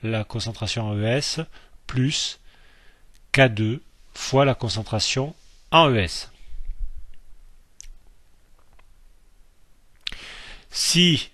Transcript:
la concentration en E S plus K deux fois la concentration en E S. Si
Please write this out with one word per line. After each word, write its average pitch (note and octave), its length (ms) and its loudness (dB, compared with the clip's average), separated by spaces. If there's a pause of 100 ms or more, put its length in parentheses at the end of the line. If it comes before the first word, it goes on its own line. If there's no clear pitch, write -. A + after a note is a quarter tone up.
la A2 220 -2
concentration A2+ 640 -4
en G#2+ 80 -2
E G#2 80 0
S C3 360 0 (460)
plus - 540 -2 (920)
K C3+ 160 8
deux A2 340 -2 (300)
fois - 320 2
la C3 100 4
concentration A#2+ 800 -2 (360)
en D#3+ 180 8
E B2+ 80 4
S. - 340 -2 (4000)
Si E3+ 640 4